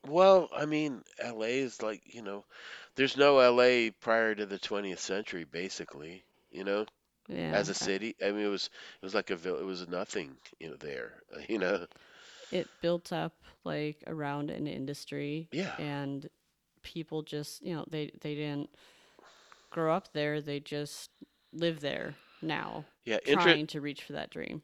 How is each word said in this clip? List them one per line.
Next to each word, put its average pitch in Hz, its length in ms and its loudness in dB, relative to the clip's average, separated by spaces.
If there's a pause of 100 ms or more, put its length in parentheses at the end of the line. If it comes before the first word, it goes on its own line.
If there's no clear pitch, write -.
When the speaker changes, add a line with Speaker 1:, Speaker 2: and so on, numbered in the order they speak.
Speaker 1:
Well, 180 500 8
I 147 120 -2
mean, 151 400 -2 (140)
L 113 220 -6
A 120 180 0
is 131 220 -4
like, 107 200 -4 (120)
you 117 80 -14
know, 101 240 -10 (500)
there's 131 200 2
no 143 240 8
L 123 220 8
A 123 300 6
prior 113 440 2
to 104 100 -4
the 98 140 -6
twentieth 101 400 -4
century, 95 460 -4
basically, 85 800 -10 (260)
you 85 140 -8
know, 101 200 0 (420)
Speaker 2:
Yeah, 82 260 -4
Speaker 1:
as 101 160 2
a 98 120 -2
Speaker 2:
I 95 80 -4
Speaker 1:
city. 101 340 -2
I 101 80 2
mean, 104 140 -2
it 104 40 2
was, 98 180 -2
it - 380 -16
was 95 100 -6
like 101 160 0
a 92 60 -2
vil-, 85 220 -4
it 82 60 -6
was 90 220 -6
nothing, 87 500 -6 (220)
you 80 120 -12
know, 69 60 -14
there, 64 460 -10 (100)
<laughs> 76 160 -14
you 107 100 0
know? 92 280 0 (640)
Speaker 2:
It - 300 -4
built 175 320 -2
up, 165 300 -6 (200)
like, 151 440 -6
around 147 440 -4
an 147 160 -4
industry, 143 840 -6
Speaker 1:
Yeah. 180 260 -4
Speaker 2:
and 143 520 -6 (540)
people 156 400 -8
just, 147 400 -8
you 175 120 -4
know, 151 140 -6
they, 156 220 -6 (100)
they 147 140 -6
didn't 147 400 -4 (960)
grow 160 240 2
up - 180 -4
there. 147 280 0
They 143 180 -4
just 147 500 -8 (440)
live 160 280 0
there 147 360 -4 (240)
now, - 440 -4 (180)
Speaker 1:
Yeah, 110 220 0
inter- 170 320 8
Speaker 2:
trying 156 100 0
to 151 140 -6
reach 143 220 -8
for 143 100 -14
that 147 160 -8
dream. - 340 -8